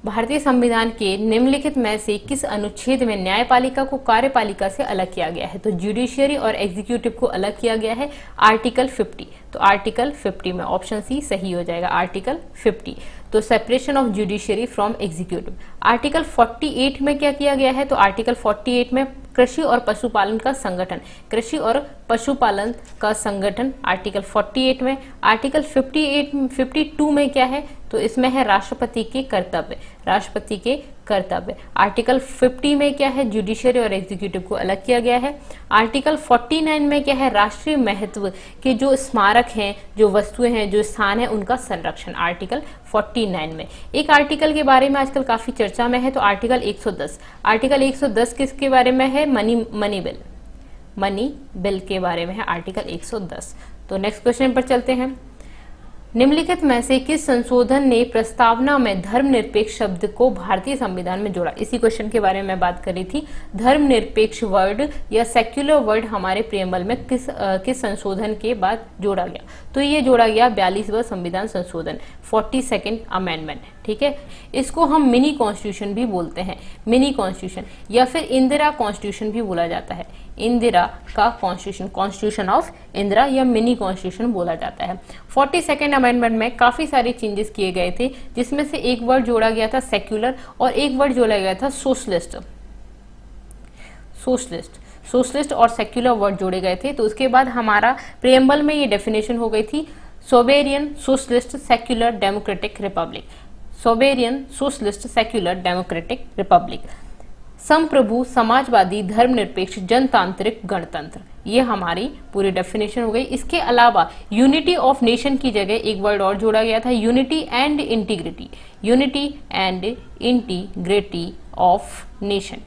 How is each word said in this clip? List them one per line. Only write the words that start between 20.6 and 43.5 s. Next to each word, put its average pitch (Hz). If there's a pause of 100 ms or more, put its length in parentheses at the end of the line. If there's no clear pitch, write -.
कृषि 226
और 269 (200)
पशुपालन 233 (260)
का 214
संगठन 202 (120)
Article 190
फ़ोर्टी 233
एट 262
में। 269 (260)
Article 269
फ़िफ्टी 277
एट, 285
फ़िफ्टी 262
टू 302
में 285
क्या 262
है? 285 (240)
तो 220
इसमें 247
है 262
राष्ट्रपति 214
के 262
कर्तव्य, 180 (300)
राष्ट्रपति 202
के 269 (240)
कर्तव्य। 185 (220)
आर्टिकल 220
फिफ्टी 262
में 285
क्या 277
है? 254
Judiciary 220
और 214
executive 190
को 190
अलग 196
किया 247
गया 240
है। 285 (320)
आर्टिकल 233
फ़ोर्टी 294
नाइन 311
में 285
क्या 277
है? 262
राष्ट्रीय 214
महत्व 196 (320)
के 262
जो 269
स्मारक 226
हैं, 208 (220)
जो 208
वस्तुएं 214
हैं, 214
जो 208
स्थान 208
है, 240
उनका 208
संरक्षण, 175
आर्टिकल 180 (240)
फ़ोर्टी 214
नाइन 160